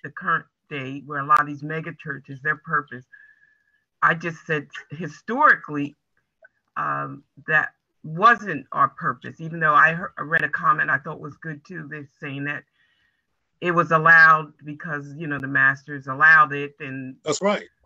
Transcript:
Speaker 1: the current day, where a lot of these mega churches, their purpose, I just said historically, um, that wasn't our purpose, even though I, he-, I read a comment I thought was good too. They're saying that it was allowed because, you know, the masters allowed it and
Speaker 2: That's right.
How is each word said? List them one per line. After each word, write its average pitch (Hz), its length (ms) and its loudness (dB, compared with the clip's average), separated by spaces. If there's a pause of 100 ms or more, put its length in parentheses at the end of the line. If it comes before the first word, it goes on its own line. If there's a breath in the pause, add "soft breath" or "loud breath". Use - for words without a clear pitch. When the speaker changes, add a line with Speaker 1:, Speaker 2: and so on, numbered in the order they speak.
Speaker 1:
the 147 80 -12
current 170 360 -4 (220)
day, 139 380 -8
where 143 140 -6
a 139 60 -6
lot 151 140 4
of 143 60 -4
these 143 160 -10
mega 160 300 -8 (100)
churches, 139 400 -12
their 151 140 -4
purpose, 143 480 -6 (960 soft breath)
I 165 120 4
just 165 320 -10
said 147 220 -4 (220)
historically, 156 1040 0 (800)
um, - 480 -6 (220)
that 156 240 0 (320)
wasn't 185 680 2
our - 160 2
purpose, 127 520 -8
even 160 200 -10
though 151 140 2
I, 160 200 4
he-, 175 80 -8 (160)
I - 40 -8
read 156 220 -2
a 147 40 -2
comment 160 420 0
I 143 80 0
thought 151 220 -14
was 147 220 -14
good 151 240 -10
too. 160 240 -14
They're 151 180 -16 (120)
saying 139 240 -8
that 147 200 -8 (960)
it 175 120 0
was 165 180 2
allowed 160 640 6 (120)
because, 147 520 -10
you 160 100 -10
know, 143 120 -4
the 135 100 -8
masters 139 580 0
allowed 156 480 4
it 143 260 -6
and 131 440 -10
Speaker 2:
That's 151 180 -2
right. 190 220 0 (220)